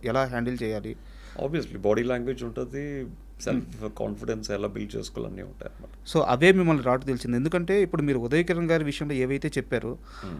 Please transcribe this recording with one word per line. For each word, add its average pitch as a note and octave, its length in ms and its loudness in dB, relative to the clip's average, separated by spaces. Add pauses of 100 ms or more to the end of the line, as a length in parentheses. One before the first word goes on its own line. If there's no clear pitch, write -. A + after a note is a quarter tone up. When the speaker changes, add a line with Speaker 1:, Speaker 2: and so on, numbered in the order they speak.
Speaker 1:
ఎలా B2+ 200 2
హ్యాండిల్ B2 380 -2
చేయాలి? A2 320 -4 (500)
Speaker 2:
Obviously D3 320 -4
బాడీ G#2 260 4
లాంగ్వేజ్ B2 400 -2
ఉంటది, C3 640 -6 (340)
సెల్ఫ్ A#2 420 -4
Speaker 1:
Hmm. G#2+ 160 -6
Speaker 2:
కాన్ఫిడెన్స్ G#2+ 520 -4
ఎలా G2+ 160 0
బిల్డ్ G#2 280 -6
చేసుకోవాలన్నీ G#2+ 460 -8
ఉంటాయి - 340 -12
అన్నమాట. - 420 -6
Speaker 1:
So D3+ 60 8
అవే C#3 280 8
మిమ్మల్ని E3 320 6
రాటు C3 220 2
తెలిసింది. A#2+ 320 0
ఎందుకంటే F3 440 2
ఇప్పుడు F3 200 2
మీరు C#3+ 180 2
ఉదయ్ C#3 260 2
కిరణ్ E3+ 260 2
గారి D#3+ 120 4
విషయంలో D3 300 -2
ఏవైతే C3+ 340 2
చెప్పారో B2 440 -2
Speaker 2:
Hmm. - 480 -10